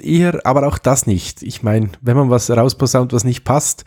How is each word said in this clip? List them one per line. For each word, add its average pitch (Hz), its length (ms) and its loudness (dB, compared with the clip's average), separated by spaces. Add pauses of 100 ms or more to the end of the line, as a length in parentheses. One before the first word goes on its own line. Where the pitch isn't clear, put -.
eher, 170 440 0
aber 139 220 2
auch 143 100 -2
das 131 300 0
nicht. - 340 -4
Ich - 220 -10
meine, 110 280 0 (100)
wenn 120 160 0
man 139 120 2
was 120 200 2
rausposaunt, 123 640 0
was 113 100 0
nicht 123 220 -4
passt, - 420 -2